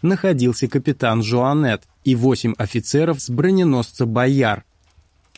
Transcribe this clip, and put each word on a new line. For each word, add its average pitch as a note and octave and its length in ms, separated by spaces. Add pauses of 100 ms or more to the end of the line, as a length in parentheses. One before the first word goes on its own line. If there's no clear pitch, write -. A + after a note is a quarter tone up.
находился D3 640
капитан B2+ 540
Жуанет B2 640 (200)
и C3 120
восемь A#2+ 420
офицеров C#3 640
с - 80
броненосца C#3+ 760
"Бояр". A#2+ 600 (720)